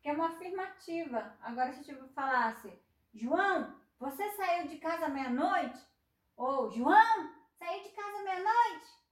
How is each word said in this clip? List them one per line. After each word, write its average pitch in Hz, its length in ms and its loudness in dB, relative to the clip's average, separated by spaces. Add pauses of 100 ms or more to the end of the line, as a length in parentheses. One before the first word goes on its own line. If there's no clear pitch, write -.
Que 294 80 -8
é 294 40 0
uma 330 160 0
afirmativa. 330 1120 -8
Agora, 247 320 -4
se - 180 -16
eu 269 180 -16
falasse, 247 640 0 (420)
João, 302 640 0 (240)
você 277 320 -4
saiu 349 360 -2
de 294 100 -10
casa 320 280 -4
à 285 40 0
meia-noite? 269 720 0 (560)
Ou, 254 360 0
João, 370 640 6 (240)
saiu 359 260 -6
de - 60 -16
casa 403 300 -10
à 392 40 -8
meia-noite? 415 880 0